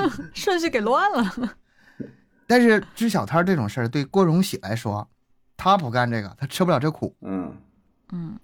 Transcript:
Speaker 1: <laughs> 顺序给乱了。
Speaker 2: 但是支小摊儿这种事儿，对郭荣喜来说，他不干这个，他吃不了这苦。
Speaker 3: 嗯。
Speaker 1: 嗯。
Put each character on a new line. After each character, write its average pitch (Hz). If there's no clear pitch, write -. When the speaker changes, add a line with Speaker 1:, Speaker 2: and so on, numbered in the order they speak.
Speaker 1:
<laughs> 285
顺 359
序 330
给 247
乱 294
了。 233
Speaker 2:
但 247
是 226
支 226
小 151
摊 156
儿 175
这 185
种 117
事 113
儿， 117
对 135
郭 196
荣 175
喜 135
来 98
说， 107
他 190
不 160
干 120
这 113
个， 98
他 -
吃 -
不 180
了 151
这 156
苦。 -
Speaker 3:
嗯。 92
Speaker 1:
嗯。 170